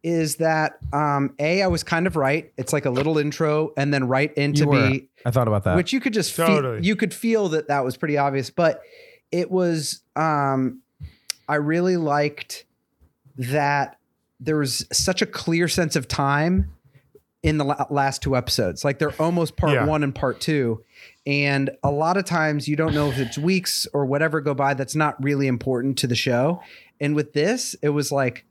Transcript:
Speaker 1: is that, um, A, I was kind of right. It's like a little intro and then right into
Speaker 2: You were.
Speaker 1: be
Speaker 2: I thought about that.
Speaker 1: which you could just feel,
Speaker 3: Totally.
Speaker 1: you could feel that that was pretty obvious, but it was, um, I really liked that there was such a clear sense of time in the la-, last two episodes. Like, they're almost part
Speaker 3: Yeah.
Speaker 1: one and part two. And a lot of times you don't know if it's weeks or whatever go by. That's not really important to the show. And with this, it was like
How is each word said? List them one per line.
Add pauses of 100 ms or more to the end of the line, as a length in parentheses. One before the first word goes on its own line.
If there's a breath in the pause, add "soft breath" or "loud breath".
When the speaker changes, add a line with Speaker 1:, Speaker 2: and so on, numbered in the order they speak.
Speaker 1:
is
that, (140)
um,
A,
I
was
kind
of
right.
It's
like
a
little
intro
and
then
right
into
Speaker 2:
You
were.
Speaker 1:
be (180)
Speaker 2:
I
thought
about
that.
Speaker 1:
which
you
could
just
feel,
Speaker 3:
Totally.
Speaker 1:
you
could
feel
that
that
was
pretty
obvious,
but (520 loud breath)
it
was, (120)
um, (680 loud breath)
I
really
liked (720)
that (420)
there
was
such
a
clear
sense
of
time (720 soft breath)
in
the
la-,
last
two
episodes.
Like,
they're
almost
part
Speaker 3:
Yeah.
Speaker 1:
one
and
part
two. (440 loud breath)
And (120)
a
lot
of
times
you
don't
know
if
it's
weeks
or
whatever
go
by.
That's
not
really
important
to
the
show. (400 loud breath)
And
with
this,
it
was
like